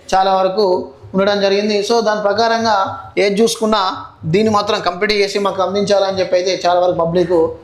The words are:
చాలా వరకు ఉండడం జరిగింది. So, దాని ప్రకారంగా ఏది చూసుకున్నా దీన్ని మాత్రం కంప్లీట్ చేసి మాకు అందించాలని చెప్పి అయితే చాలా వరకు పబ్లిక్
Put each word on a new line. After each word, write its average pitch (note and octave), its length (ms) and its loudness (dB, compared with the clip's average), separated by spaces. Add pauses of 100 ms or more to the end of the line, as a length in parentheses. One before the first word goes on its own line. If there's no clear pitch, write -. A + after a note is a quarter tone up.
(160)
చాలా F#3+ 180 2
వరకు F#3+ 560 0 (260)
ఉండడం G3 260 2
జరిగింది. G3+ 500 0
So, A#3 100 2
దాని G#3+ 200 -2
ప్రకారంగా G#3+ 800 0 (180)
ఏది G3 240 2
చూసుకున్నా A3 640 -2 (200)
దీన్ని G#3 280 2
మాత్రం G#3 280 0
కంప్లీట్ F3+ 320 -2
చేసి G3+ 260 0
మాకు F#3+ 220 -2
అందించాలని G3 580 0
చెప్పి F3+ 160 0
అయితే F3+ 320 0
చాలా F3+ 120 2
వరకు F3+ 180 2
పబ్లిక్ E3+ 340 0 (320)